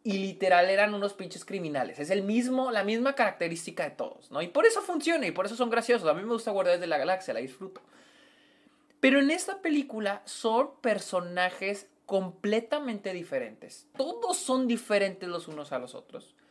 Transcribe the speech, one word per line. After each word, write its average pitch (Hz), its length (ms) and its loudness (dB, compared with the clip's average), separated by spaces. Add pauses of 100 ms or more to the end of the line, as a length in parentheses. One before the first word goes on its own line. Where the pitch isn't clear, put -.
y 196 160 -2
literal 185 520 4
eran 208 240 4
unos 202 180 -2
pinches 175 320 -12
criminales. 156 540 -4
Es 147 120 -6
el 196 120 2
mismo, 247 480 0
la 208 140 0
misma 233 300 0
característica 175 680 -2
de 147 60 -4
todos, - 400 -10
¿no? 135 100 -4
Y 175 80 -4
por 285 160 2
eso 453 160 6
funciona 330 460 0
y 165 60 -2
por 185 140 -2
eso 220 100 -6
son 240 140 0
graciosos. 226 380 2
A 151 60 4
mí 175 80 -2
me 226 100 -4
gusta 226 180 -2
Guardianes 180 300 2
de 175 60 -4
la 156 120 0
Galaxia, 156 360 -2
la 113 60 -4
disfruto. 185 420 -12 (1200)
Pero 262 200 6
en 277 100 4
esta 370 300 -4
película 220 640 -2
son - 560 0
personajes 185 1080 -2 (180)
completamente 208 1080 -2
diferentes. 135 760 -8 (100)
Todos 359 420 -2
son 254 280 0
diferentes 196 640 0
los 170 180 -6
unos 151 260 -10
a 131 60 -4
los 123 160 -10
otros. - 400 -18 (160)